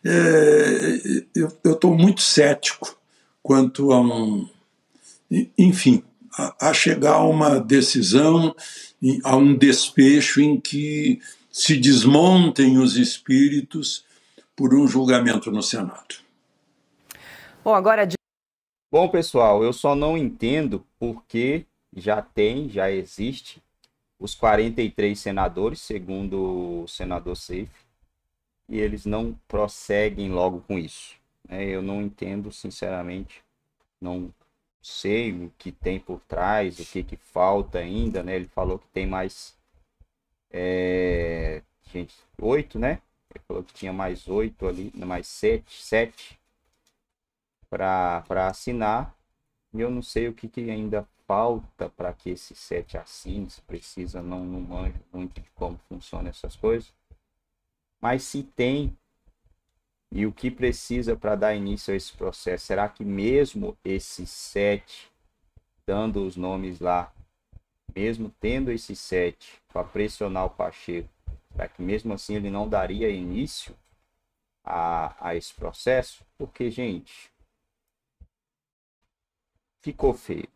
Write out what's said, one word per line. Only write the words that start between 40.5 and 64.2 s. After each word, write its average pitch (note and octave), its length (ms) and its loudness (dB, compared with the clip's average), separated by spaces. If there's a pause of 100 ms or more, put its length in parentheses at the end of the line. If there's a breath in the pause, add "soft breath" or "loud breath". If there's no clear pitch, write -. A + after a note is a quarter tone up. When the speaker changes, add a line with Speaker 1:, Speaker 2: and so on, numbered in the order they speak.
Speaker 3:
é, F2+ 1080 -4 (320)
gente, F2 220 -14 (260)
oito, C3 380 -4
né? B2+ 240 -4 (320)
Ele - 120 -20
falou F#2 160 -10
que - 120 -20
tinha F#2+ 180 -12
mais F#2 360 -10
oito G#2+ 380 -6
ali, F#2 280 -10
mais F2+ 320 -10
sete, - 560 -4
sete - 580 -6 (1300)
pra, F#2 580 -4
pra F#2 200 -4
assinar. A#2 680 -6 (600)
E A2 80 -10
eu A#2+ 80 -6
não B2 100 -8
sei A#2 260 -6
o A#2 60 -8
que A2+ 160 -18
que A#2 220 -10
ainda G#2+ 360 -8 (200)
falta A2+ 640 -4
pra F2 240 -12
que - 160 -14
esses - 260 -14
sete - 400 -12
assinem, F#2 540 -14
se - 100 -20
precisa, F2+ 640 -16
não, F2+ 220 -12
não F2+ 160 -12
manjo F2+ 400 -10 (120)
muito F#2 280 -14
de - 140 -20
como E2+ 240 -12 (100)
funcionam F2+ 420 -12
essas - 260 -16
coisas. A2+ 380 -4 (1080)
Mas B2+ 220 -4
se C#3+ 200 -12
tem, C3+ 540 -4 (1120)
e G2+ 140 -6
o G#2+ 80 -6
que - 180 -8
precisa A#2+ 640 -4
pra G#2+ 180 -4
dar G#2+ 200 -2
início G2+ 380 -6
a G2 40 -4
esse - 160 -10
processo, F2+ 520 -10
será G2+ 240 -4
que - 160 -16
mesmo G#2 800 -4
esses F#2+ 460 -10